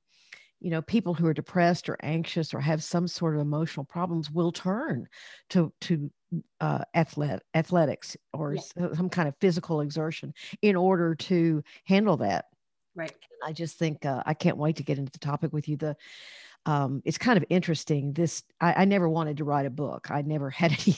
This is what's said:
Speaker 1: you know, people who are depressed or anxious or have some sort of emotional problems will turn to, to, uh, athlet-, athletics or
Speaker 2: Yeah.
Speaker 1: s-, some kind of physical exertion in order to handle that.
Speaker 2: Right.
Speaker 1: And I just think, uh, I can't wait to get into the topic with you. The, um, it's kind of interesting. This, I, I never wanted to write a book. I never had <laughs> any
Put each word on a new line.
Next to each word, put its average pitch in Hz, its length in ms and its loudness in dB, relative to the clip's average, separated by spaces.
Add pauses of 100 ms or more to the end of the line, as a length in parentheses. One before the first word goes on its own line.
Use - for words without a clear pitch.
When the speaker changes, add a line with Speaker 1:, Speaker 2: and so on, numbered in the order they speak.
(600)
Speaker 1:
you 180 120 -6
know, 160 100 0
people 180 320 0
who 165 140 0
are 156 80 2
depressed 170 520 2
or - 140 -4
anxious 165 500 -4
or 120 100 -4
have 156 220 0
some 175 240 -2
sort 160 280 -2
of 147 60 0
emotional 147 440 -2
problems 170 460 -4
will 170 200 0
turn 190 560 -4 (420)
to, 170 220 2 (100)
to, 147 300 -2 (500)
uh, 151 220 0 (120)
athlet-, 147 480 0 (100)
athletics 160 640 0 (160)
or 147 220 -4
Speaker 2:
Yeah. - 60 -6
Speaker 1:
s-, - 120 -18 (240)
some 180 120 -2
kind 165 180 0
of 139 120 -4
physical 160 420 2
exertion 147 520 -4 (300)
in 208 120 6
order 175 380 4
to 165 500 2 (200)
handle 190 340 4
that. 98 280 0 (500)
Speaker 2:
Right. 165 160 -8
Speaker 1:
And - 380 -12
I 160 40 -6
just 160 240 -8
think, 156 280 -2
uh, 135 200 -2
I 156 80 0
can't - 240 0
wait 151 200 -2
to 139 60 -6
get 143 140 -2
into 139 140 -6
the - 80 -20
topic 147 340 -4
with 151 160 -4
you. 151 80 -2
The, 147 180 -4 (720)
um, 139 380 0
it's 160 120 -2
kind 240 200 4
of - 120 4
interesting. 151 640 0
This, 160 300 -2 (160)
I, 170 220 4
I 190 40 6
never 196 240 4
wanted 156 280 -2
to 151 80 -4
write 143 200 0
a 139 60 -4
book. 127 400 -6
I 143 100 0
never 143 300 -2
had 170 200 4
<laughs> - 160 0
any 180 100 6